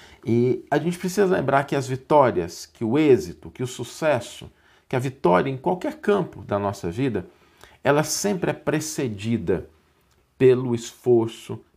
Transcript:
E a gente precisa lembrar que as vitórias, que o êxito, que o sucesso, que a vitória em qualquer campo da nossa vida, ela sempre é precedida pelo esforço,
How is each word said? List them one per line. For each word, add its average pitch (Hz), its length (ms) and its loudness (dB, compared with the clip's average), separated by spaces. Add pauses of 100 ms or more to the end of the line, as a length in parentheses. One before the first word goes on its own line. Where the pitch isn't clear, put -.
(260)
E 120 460 0
a 147 60 0
gente 170 200 -4
precisa 185 280 0
lembrar 139 400 2
que 156 100 -4
as 131 120 -2
vitórias, 110 800 2
que - 200 -8
o 113 120 2
êxito, 98 540 2
que - 100 -12
o 127 60 -4
sucesso, 123 840 -4 (380)
que - 80 -6
a 131 40 2
vitória 143 500 2
em 131 80 -6
qualquer 180 380 -4
campo 190 500 -2
da 101 120 -2
nossa 101 320 -4
vida, 104 380 -4 (560)
ela 147 200 2
sempre 170 480 -4
é - 20 -4
precedida 113 1120 -4 (720)
pelo 127 360 4
esforço, 113 840 -2 (180)